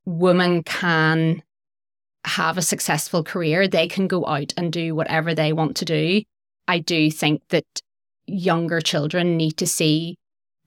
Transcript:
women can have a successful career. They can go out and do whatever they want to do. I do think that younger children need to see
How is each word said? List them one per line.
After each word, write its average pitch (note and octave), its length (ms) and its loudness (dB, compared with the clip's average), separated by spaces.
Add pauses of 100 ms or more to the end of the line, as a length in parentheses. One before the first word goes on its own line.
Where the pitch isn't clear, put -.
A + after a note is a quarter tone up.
women F3+ 560 4
can D#3+ 800 2 (800)
have D#3+ 320 -2
a F#3 60 -2
successful F3 600 -2
career. F3 460 0
They F3 200 2
can F#3+ 200 -2
go F3+ 180 0
out D3 300 -4
and E3+ 160 -2
do E3 220 -4
whatever D#3+ 400 -2
they D#3 180 2
want D#3 260 -2
to - 60 -4
do. E3 380 0 (440)
I F3+ 120 2
do D#3 320 2
think D#3 380 0
that E3 160 0 (640)
younger E3+ 540 0
children E3+ 560 0
need D#3+ 220 0
to F#3 80 -4
see E3 500 0 (500)